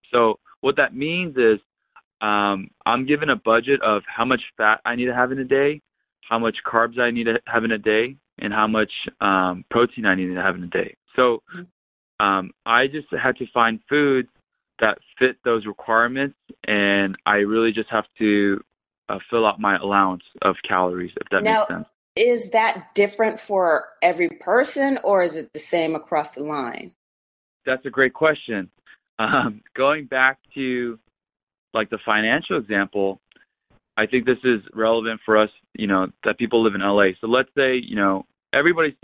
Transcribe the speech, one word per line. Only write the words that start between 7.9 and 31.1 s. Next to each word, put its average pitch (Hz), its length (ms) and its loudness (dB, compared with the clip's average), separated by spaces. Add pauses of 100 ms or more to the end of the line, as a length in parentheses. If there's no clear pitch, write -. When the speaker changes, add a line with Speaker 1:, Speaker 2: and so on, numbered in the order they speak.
Speaker 1:
and 104 120 -6
how 107 140 2
much, 110 240 0 (300)
um, 92 500 2
protein 120 340 0
I 95 120 4
need 90 180 -4
to 90 80 -4
have 92 140 0
in 90 80 -10
a 85 40 -12
day. 92 280 -4 (180)
So, 123 300 2 (100)
Speaker 2:
Mm-hmm. - 720 -8
Speaker 1:
um, 95 240 0 (160)
I 123 220 2
just 143 240 -10
had 123 240 -2
to 123 180 -8
find 117 240 2 (100)
foods 139 400 0 (520)
that 107 180 2 (180)
fit 127 280 0
those 113 200 0
requirements, 120 720 -2 (300)
and 101 580 0
I 104 120 2
really 110 340 2
just 110 200 -6
have 107 160 -2 (120)
to, 104 460 0 (440)
uh, 101 120 -8 (100)
fill 113 160 2
out 104 140 0
my 101 160 0
allowance 95 480 0 (180)
of 95 140 0 (100)
calories, 90 540 -2
if - 100 -12
that 98 140 0
Speaker 2:
Now, 220 160 2
Speaker 1:
makes 208 80 -2
sense. - 200 -8 (280)
Speaker 2:
is 220 340 0
that 220 460 -2
different 214 420 0
for 180 520 0 (120)
every 170 280 2 (100)
person, 269 640 0
or 190 180 4
is 160 140 -2
it - 160 -12
the 151 80 -12
same 160 340 -2
across 151 400 -4
the 139 80 -10
line? 147 500 -8 (720)
Speaker 1:
That's 131 220 -4
a 127 40 -8
great 127 220 2
question. 120 580 -2 (500)
Um, 110 420 -2 (120)
going 139 320 0
back 131 320 0 (160)
to 123 440 -6 (760)